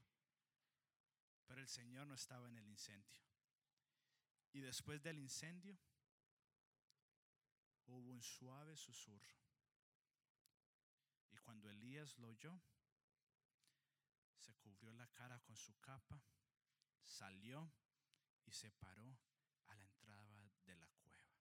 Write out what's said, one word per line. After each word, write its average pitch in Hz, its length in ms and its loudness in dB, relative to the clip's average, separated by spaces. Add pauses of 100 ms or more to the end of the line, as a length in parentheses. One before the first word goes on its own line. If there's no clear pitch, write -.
(1500)
pero 127 140 -2
el 131 80 0
Señor 123 380 2
no 143 80 2
estaba 123 340 4
en 117 80 -4
el 107 100 -4
incendio. 104 560 -2 (1300)
Y 139 80 -2
después 135 420 4
del 156 160 6
incendio 175 600 2 (2000)
hubo 123 240 0
un 123 120 0
suave 143 540 0
susurro. 110 600 -2 (1900)
Y 101 60 -10
cuando 107 320 -4
Elías 123 500 2
lo 117 100 0
oyó, 147 300 0 (1800)
se - 160 -8
cubrió 107 400 -6
la 120 140 -2
cara 123 320 0
con 113 160 -6
su - 220 0
capa, 135 420 0 (840)
salió 110 680 2 (720)
y 110 80 -6
se 107 200 2
paró 104 440 -2 (500)
a 107 100 -8
la 101 80 -8
entrada 104 680 -8 (140)
de 92 120 -4
la 80 120 -10
cueva. - 400 -18 (120)